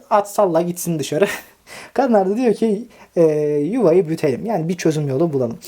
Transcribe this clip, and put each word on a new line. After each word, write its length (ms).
"At 220
salla 300
gitsin 380
dışarı." 280
<laughs> 340
Kadınlar 360
da 80
diyor 160
ki, 340
"E, 60
yuvayı 380
bütelim. 360
Yani 240
bir 80
çözüm 300
yolu 260
bulalım." 240